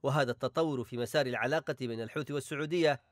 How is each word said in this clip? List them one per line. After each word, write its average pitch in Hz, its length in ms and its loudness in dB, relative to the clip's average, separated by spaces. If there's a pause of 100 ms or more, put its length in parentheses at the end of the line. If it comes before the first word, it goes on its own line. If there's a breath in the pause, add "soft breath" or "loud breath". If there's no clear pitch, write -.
وهذا 139 280 2
التطور 131 540 0
في 120 120 -8
مسار 127 300 2
العلاقة 127 540 0
بين 113 200 -4
الحوثي 139 320 -6
والسعودية 151 680 0 (120)